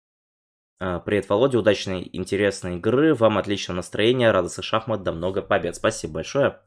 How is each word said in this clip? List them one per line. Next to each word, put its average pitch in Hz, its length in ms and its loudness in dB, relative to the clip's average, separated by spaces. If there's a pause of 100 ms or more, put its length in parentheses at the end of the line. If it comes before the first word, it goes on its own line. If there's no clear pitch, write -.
(800)
А, 90 200 -6
привет, 101 300 -2
Володя, 120 300 4
удачной, 98 520 0
интересной 95 680 -2
игры. 127 360 2
Вам 110 240 4
отличного 95 400 -4
настроения, 113 540 2
радостных 92 340 -2
шахмат, 110 380 -2
да 85 100 -2
много 90 280 -4
побед. 85 340 -2
Спасибо 85 400 -4
большое. 113 520 -2